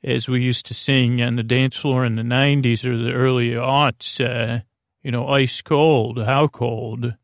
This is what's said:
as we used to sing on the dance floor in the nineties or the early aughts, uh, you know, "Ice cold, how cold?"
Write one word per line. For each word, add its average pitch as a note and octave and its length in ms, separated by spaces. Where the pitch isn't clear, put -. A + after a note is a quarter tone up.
as B2+ 240
we B2+ 140
used B2+ 240
to - 80
sing B2 480
on A#2+ 140
the B2 60
dance B2+ 360
floor B2+ 260
in A2+ 120
the A2+ 60
nineties B2+ 640
or B2 120
the A#2 160
early B2+ 400
aughts, B2+ 680
uh, A#2+ 400
you C#3 80
know, B2 160
"Ice C#3 360
cold, C#3 600
how C#3 260
cold?" A#2+ 760